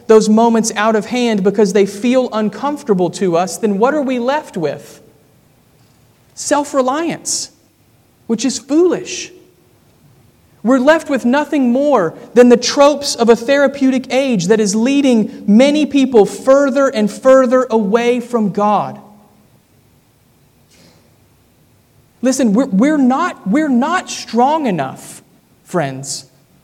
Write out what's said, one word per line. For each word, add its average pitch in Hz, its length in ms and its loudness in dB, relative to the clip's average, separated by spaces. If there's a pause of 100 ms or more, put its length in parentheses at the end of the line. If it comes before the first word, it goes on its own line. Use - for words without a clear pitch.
those 214 220 6
moments 226 460 2
out 214 220 0
of 202 100 -4
hand 233 380 -2
because 196 280 2
they 202 140 2
feel 247 460 -2
uncomfortable 214 800 -4
to 180 260 -2
us, 185 220 -4
then 208 200 -2
what 247 160 0
are 302 80 -2
we 254 160 -4
left 277 380 -6
with? - 440 -8 (1300)
Self-reliance, 285 1200 -4 (720)
which 226 180 -4
is 262 140 -4
foolish. 302 720 -2 (1300)
We're 254 160 2
left 311 280 2
with 269 160 -4
nothing 277 480 0
more 247 460 0 (160)
than 247 140 6
the 240 80 6
tropes 285 580 0
of 233 140 0
a 233 80 6
therapeutic 269 760 0
age 247 360 -2
that 220 100 4
is 208 160 -2
leading 247 720 0
many 277 400 4
people 254 400 2
further 277 600 0
and 214 220 -2
further 254 600 2
away 233 500 0
from 220 300 -4
God. 190 500 -2 (3250)
Listen, 254 320 0
we're, 254 140 2
we're 269 320 2
not, 277 480 0
we're 294 220 0
not 285 420 -2
strong 269 560 -2
enough, 156 560 -6 (400)
friends, 139 680 -8 (340)